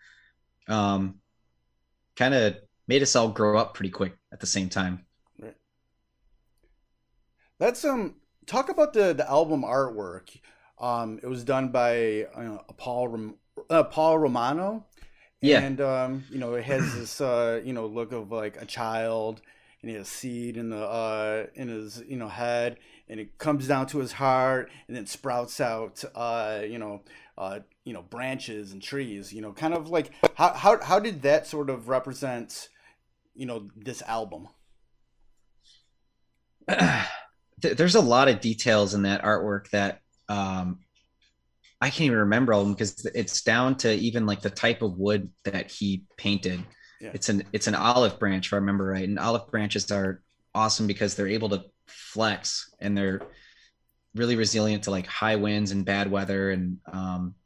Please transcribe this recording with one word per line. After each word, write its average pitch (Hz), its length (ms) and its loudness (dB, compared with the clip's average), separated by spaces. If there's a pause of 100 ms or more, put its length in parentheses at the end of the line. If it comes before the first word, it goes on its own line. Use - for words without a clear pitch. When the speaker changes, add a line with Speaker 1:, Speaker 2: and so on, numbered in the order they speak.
(680)
Speaker 1:
um, 98 480 0 (1000)
kinda 117 440 4 (280)
made 135 160 4
us 131 140 4
all 113 140 6
grow 107 280 4
up - 160 0
pretty 98 160 -6
quick 92 240 -4 (180)
at - 60 -16
the - 80 -10
same 95 220 -2
time. 92 380 -4 (340)
Speaker 2:
Right. 110 160 -18 (2000)
Let's, 240 260 0
um, 240 300 -2 (320)
talk 269 220 0
about 339 240 4
the, 196 200 4
the 147 180 -2
album 151 320 4
artwork. 107 760 -4 (440)
Um, 117 420 -4
it 127 60 -12
was 127 160 -6
done 131 240 2
by, 117 560 2 (100)
uh, 113 240 -10 (180)
Paul 123 320 -4
Rom-, 110 260 -8 (340)
uh, 160 160 6
Paul 160 340 4
Romano. 156 680 0 (540)
Speaker 1:
Yeah. 139 200 6
Speaker 2:
And, 135 200 -2
um, 131 500 -2
you 135 80 -10
know, 120 160 -4
it 120 100 -4
has 139 300 0
this, 117 260 -10
uh, 120 420 0
you 127 100 -8
know, 113 140 -6
look 113 240 -6
of, 110 220 -10
like, 107 280 -6
a 104 60 -16
child, 113 760 -4 (420)
and 113 80 -10
he 110 60 -10
has 98 120 -12
seed 120 480 -8
in 117 140 -6
the, 104 140 -6
uh, 107 720 -2
in 127 140 -10
his, 110 400 -10
you 135 80 -8
know, 117 120 -8
head, 120 500 -2 (300)
and 110 120 -10
it - 180 -16
comes 143 300 0
down 135 200 2
to 151 100 -6
his 127 140 -4
heart, 131 560 2 (200)
and 120 80 -10
then 104 100 -12
sprouts 123 540 -6
out, 113 420 -4 (140)
uh, 113 500 -2
you 117 120 -10
know, 104 240 -10 (360)
uh, 98 220 -8 (240)
you 127 80 -12
know, 90 100 -12
branches 117 720 -8
and 98 100 -16
trees, 113 500 -8
you 107 100 -14
know, 104 100 -12
kind 160 220 -4
of 160 160 -6
like, 160 200 0 (240)
how, 160 200 4
how, 214 280 6
how 180 160 4
did 208 240 -4
that 147 240 4
sort 147 240 -4
of 120 180 -8
represent, 127 800 -4 (640)
you 127 120 -10
know, 113 300 -8
this 113 260 -12
album? 101 460 -6 (2250)
Speaker 1:
<clears throat> - 0 -
Th-, - 1080 0
there's 175 180 6
a 220 60 8
lot 131 280 8
of 107 120 4
details 107 540 4
in 101 80 2
that 98 200 2
artwork 101 480 0
that, 101 300 0 (280)
um, 95 520 -2 (1000)
I 131 60 4
can't 151 140 -2
even 123 160 4
remember 113 340 4
all 104 80 6
of 101 60 4
them, 101 100 0
'cause - 380 -4
it's - 280 -2
down 127 360 4
to 113 160 2
even, 113 320 0
like, 101 160 0
the 104 80 -2
type 117 320 0
of 92 160 -2
wood 98 320 0 (140)
that 98 260 -4
he 98 340 -4 (120)
painted. 92 460 -2 (380)
Speaker 2:
Yeah. 110 140 -14
Speaker 1:
It's - 160 -4
an, 101 220 0
it's 107 140 -2
an 104 80 0
olive 117 440 4
branch, 95 300 0
if - 40 -8
I 101 40 2
remember 98 300 0
right. 95 220 -2
And 101 100 -2
olive 113 320 -2
branches 104 400 -2
are 95 320 -2 (320)
awesome 110 320 0
because 101 280 0
they're 101 140 -2
able 110 220 0
to 98 140 -2 (220)
flex, - 840 -4 (100)
and 101 160 0
they're 98 260 0 (920)
really 120 220 2
resilient 107 480 2
to, 101 60 -4
like, 90 160 -2
high 110 300 0
winds 104 340 0
and 98 140 0
bad 98 260 0
weather. 98 400 0
And, 92 360 -2
um, 90 480 -6 (120)